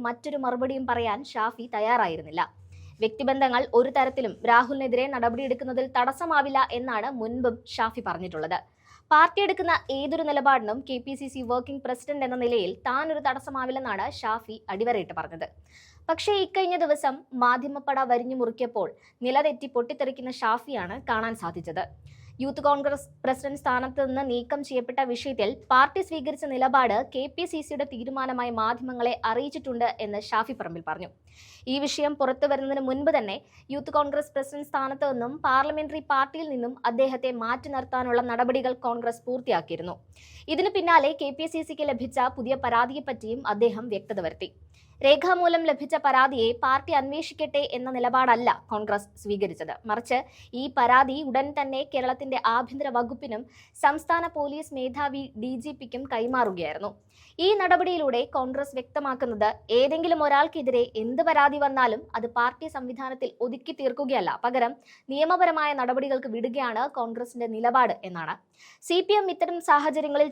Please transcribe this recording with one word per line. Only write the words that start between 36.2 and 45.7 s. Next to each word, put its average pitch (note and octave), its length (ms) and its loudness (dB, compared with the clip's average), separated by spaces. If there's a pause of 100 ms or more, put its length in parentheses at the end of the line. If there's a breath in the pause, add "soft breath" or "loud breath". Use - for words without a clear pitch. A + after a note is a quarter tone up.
നിന്നും B3 220 -4 (160)
അദ്ദേഹത്തെ B3+ 420 0 (100)
മാറ്റി B3+ 320 -4
നിർത്താനുള്ള B3+ 560 0
നടപടികൾ B3+ 440 2 (120)
കോൺഗ്രസ് A#3 400 -4
പൂർത്തിയാക്കിയിരുന്നു. F3+ 680 -2 (580 loud breath)
ഇതിനു F#4+ 220 2
പിന്നാലെ E4 360 6 (100)
കെ C#4 80 -2 (100)
പി D#4+ 140 -4
സി D#4+ 160 -2
സിക്ക് D4 220 -4
ലഭിച്ച B3+ 280 -4 (180)
പുതിയ B3+ 160 -2 (100)
പരാതിയെപ്പറ്റിയും B3 800 -2 (120)
അദ്ദേഹം A3 400 0
വ്യക്തത G3 320 -6
വരുത്തി. E3+ 240 -8 (500 soft breath)
രേഖാമൂലം E4+ 680 4
ലഭിച്ച C#4+ 360 -2